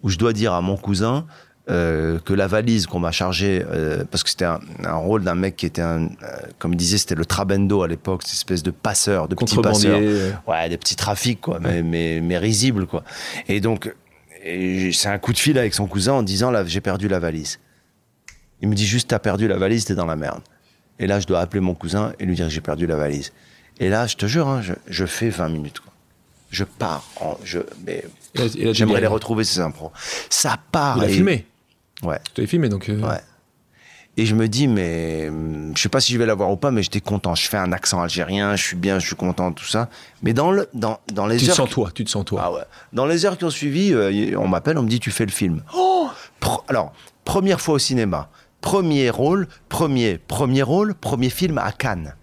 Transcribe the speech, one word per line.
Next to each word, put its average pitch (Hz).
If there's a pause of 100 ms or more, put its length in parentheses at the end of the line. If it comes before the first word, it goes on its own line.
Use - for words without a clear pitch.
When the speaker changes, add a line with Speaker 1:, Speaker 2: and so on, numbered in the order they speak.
Speaker 1:
où 101
je 90
dois 113
dire 104
à 87
mon 95
cousin, 110 (440)
euh, 82
que 95
la 98
valise 107
qu'on 90
m'a 82
chargée, 92
euh, 78
parce -
que -
c'était -
un, 82 (240)
un 82
rôle 92
d'un 87
mec 92
qui -
était 82
un, 82
euh, - (480)
comme 87
il 85
disait, 87
c'était -
le 82
trabendo 98
à 85
l'époque, 85
cette -
espèce 90
de 90
passeur, 98
de 90
petit 113
Speaker 2:
Contrebandier, 104
Speaker 1:
passeur. 104
Speaker 2:
euh. 101 (160)
Speaker 1:
Ouais, 82
des 85
petits -
trafics, 104
quoi, -
Speaker 2:
Ouais. 85
Speaker 1:
mais, -
mais, 82
mais 87
risibles, 107
quoi. - (440)
Et 101
donc, 110 (500)
et 92
c'est 101
un 101
coup -
de -
fil 147
avec 110
son 104
cousin 98
en 127
disant, « 98
Là, 104
j'ai 87
perdu 95
la 95
valise. » 80 (1000)
Il 101
me 104
dit 104
juste, « 117
T'as 110
perdu 107
la 95
valise, 104
t'es 98
dans 87
la 80
merde. » 73 (580)
Et 101
là, 101
je 90
dois 87
appeler 92
mon 90
cousin 101
et 101
lui 90
dire 85
que 78
j'ai 78
perdu 78
la 80
valise. 73 (480)
Et 95
là, 110
je -
te 104
jure, 143
hein, 131
je, 90 (140)
je 92
fais 117
vingt 85
minutes, 76
quoi. - (600)
Je 90
pars 82 (160)
en, -
je, 87 (260)
mais - (300)
Speaker 2:
Et -
là, 123 (120)
et -
là, 113
tu 104
Speaker 1:
j'aimerais 107
Speaker 2:
dis, 113
Speaker 1:
les 110
retrouver, 110
ces 92
impros. 78 (400)
Ça - (140)
part 143
Speaker 2:
Il 120
a 104
Speaker 1:
et 98
Speaker 2:
filmé. 170 (560)
Speaker 1:
Ouais. 80 (160)
Speaker 2:
Tu 120
l'as 110
filmé, 160
donc, 101
euh. 107
Speaker 1:
Ouais. 107 (960)
Et 113
je 107
me 113
dis, 123
mais, 82
hum, 78
je -
sais 95
pas 135
si 123
je 123
vais 117
l'avoir 101
ou 98
pas, 139
mais 110
j'étais 101
content. 92
Je -
fais 104
un 92
accent 90
algérien, 92
je 95
suis -
bien, 95
je 87
suis -
content, 90
tout -
ça. 117 (340)
Mais 117
dans 151
le, 196
dans, 110 (140)
dans 101
les 113
Speaker 2:
Tu 120
te 180
Speaker 1:
heures 175
Speaker 2:
sens 139
Speaker 1:
qui -
Speaker 2:
toi, 98
tu 117
te -
sens 101
toi. 90
Speaker 1:
Ah 87
ouais. 80 (300)
Dans 123
les 170
heures 185
qui 175
ont 160
suivi, 151
euh, 101
y-, 101
on 98
m'appelle, 139
on 127
me 110
dit, « 117
Tu 107
fais 113
le 98
film. » 85 (140)
Oh ! 370 (300)
Pr-, -
alors, 104 (320)
première 190
fois 156
au 135
cinéma, 104 (300)
premier 151
rôle, 160 (220)
premier, 123
premier 131
rôle, 185
premier 127
film 160
à 98
Cannes. 87